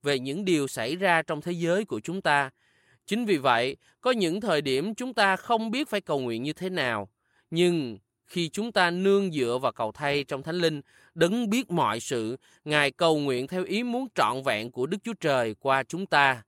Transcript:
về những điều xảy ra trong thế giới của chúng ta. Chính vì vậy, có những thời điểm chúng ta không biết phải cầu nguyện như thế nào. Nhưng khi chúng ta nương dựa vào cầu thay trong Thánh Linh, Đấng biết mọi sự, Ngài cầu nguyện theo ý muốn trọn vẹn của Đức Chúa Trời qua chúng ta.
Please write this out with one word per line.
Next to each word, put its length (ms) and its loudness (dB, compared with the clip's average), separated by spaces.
về 160 0
những 260 -4
điều 240 2
xảy 280 -4
ra 260 2
trong 180 -6
thế 120 -6
giới 320 0
của 160 -6
chúng 220 -8
ta. 280 2
Chính 180 -2
vì 120 2
vậy, 400 2
có 100 0
những 300 0
thời 220 0
điểm 320 0
chúng 200 -8
ta 220 4
không 340 0
biết 180 -4
phải 120 -2
cầu 200 -2
nguyện 220 -4
như 100 -4
thế 180 -8
nào. 380 -2
Nhưng 480 2
khi 220 -4
chúng 240 -6
ta 180 4
nương 420 2
dựa 300 0
vào 100 0
cầu 200 -4
thay 320 -2
trong 180 -6
Thánh 140 -6
Linh, 240 0
Đấng 360 2
biết 200 0
mọi 300 2
sự, 360 -4
Ngài 260 2
cầu 280 2
nguyện 280 0
theo 180 -4
ý 180 -2
muốn 320 -4
trọn 280 2
vẹn 280 -2
của 160 -2
Đức 180 -4
Chúa 160 -6
Trời 340 0
qua 280 0
chúng 240 -8
ta. 420 4